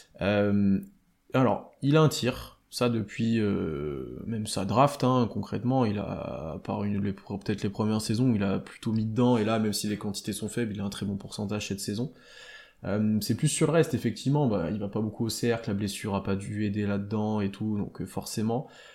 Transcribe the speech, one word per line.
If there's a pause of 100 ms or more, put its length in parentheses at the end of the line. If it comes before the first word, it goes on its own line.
(220)
Euh, (540)
alors, (100)
il
a
un
tir, (100)
ça
depuis,
euh,
même
sa
draft,
hein,
concrètement,
il
a,
à
part
une,
les,
peut-être
les
premières
saisons,
il
a
plutôt
mis
dedans,
et
là,
même
si
les
quantités
sont
faibles,
il
a
un
très
bon
pourcentage
cette
saison. (680)
Euh,
c'est
plus
sur
le
reste,
effectivement,
bah,
il
va
pas
beaucoup
au
cercle,
la
blessure
a
pas
dû
aider
là-dedans
et
tout,
donc,
euh,
forcément. (280)